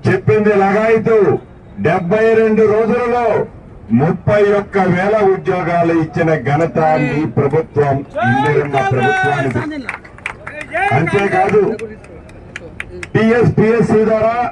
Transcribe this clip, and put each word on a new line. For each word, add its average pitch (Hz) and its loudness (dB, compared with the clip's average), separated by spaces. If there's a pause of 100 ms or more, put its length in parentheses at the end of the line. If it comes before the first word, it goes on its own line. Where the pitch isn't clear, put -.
చెప్పింది 208 2
లగాయతు, 220 2 (680)
డెబ్బై 185 0 (180)
రెండు 220 2 (120)
రోజులలో 233 0 (720)
ముప్పై 180 0 (160)
ఒక్క 202 -6 (180)
వేల 202 0 (180)
ఉద్యోగాలు 170 0
ఇచ్చిన 160 -2 (200)
ఘనత 160 0 (300)
మీ 143 -2 (180)
ప్రభుత్వం, 143 0 (340)
ఇందిరమ్మ - 0 (160)
ప్రభుత్వానిది. 392 -2 (1160)
అంతేకాదు, 392 0 (1500)
టీఎస్పీఎస్సీ 220 2
ద్వారా 226 0 (160)